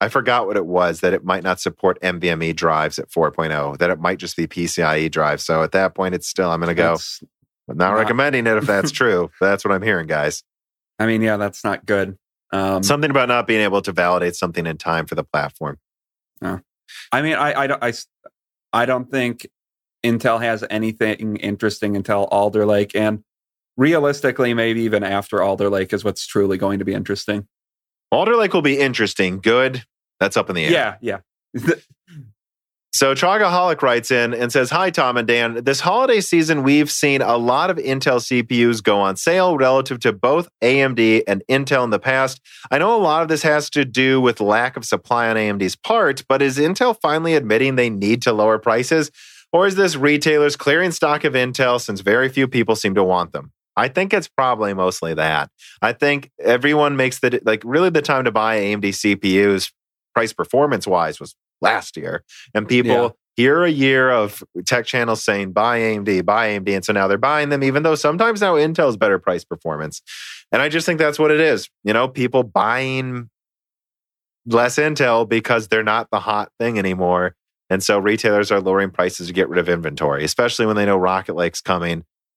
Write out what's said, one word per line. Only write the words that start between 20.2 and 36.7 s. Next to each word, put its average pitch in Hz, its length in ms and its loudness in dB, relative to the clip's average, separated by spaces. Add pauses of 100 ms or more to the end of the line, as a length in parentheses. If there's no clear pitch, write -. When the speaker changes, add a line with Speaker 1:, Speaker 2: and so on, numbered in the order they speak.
Speaker 2:
has 113 300 -2
anything 110 680 -2
interesting 101 580 -2
until 101 300 0
Alder 104 380 2
Lake, 104 300 2
and 107 300 0 (520)
realistically, 143 760 2
maybe 113 280 0
even 107 200 2
after 98 400 -2
Alder 98 260 2
Lake 95 240 0
is 101 120 -4
what's - 240 -4
truly 98 300 0
going 98 200 0
to 98 60 -4
be 101 100 -2
interesting. 101 540 -6 (640)
Speaker 1:
Alder 196 240 2
Lake 214 160 2
will 175 100 2
be 139 160 2
interesting. 104 640 0
Good. 127 440 2 (360)
That's 98 160 0
up 104 120 0
in 95 60 -4
the 82 100 -2
air. 123 380 0
Speaker 2:
Yeah, 98 180 -6 (360)
yeah. 135 180 -4
<laughs> - 0 - (1200)
Speaker 1:
So 135 180 2
Trogaholic 180 720 2
writes 120 300 0
in 120 220 0
and 120 180 -4
says, 127 180 2
"Hi, 180 180 0
Tom 135 280 0
and 117 100 -2
Dan. 117 380 0
This 135 160 0
holiday 226 400 2
season, 160 420 0
we've 147 260 4